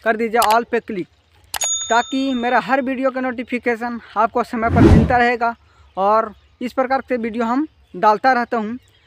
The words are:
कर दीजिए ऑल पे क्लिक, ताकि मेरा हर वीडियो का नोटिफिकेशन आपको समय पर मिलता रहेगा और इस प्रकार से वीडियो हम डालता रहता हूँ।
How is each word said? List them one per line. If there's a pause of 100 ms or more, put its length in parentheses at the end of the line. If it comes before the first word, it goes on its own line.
कर
दीजिए
ऑल
पे
क्लिक, (840)
ताकि
मेरा
हर
वीडियो
का
नोटिफिकेशन (160)
आपको
समय
पर
मिलता
रहेगा (400)
और (260)
इस
प्रकार
से
वीडियो
हम (300)
डालता
रहता
हूँ। (300)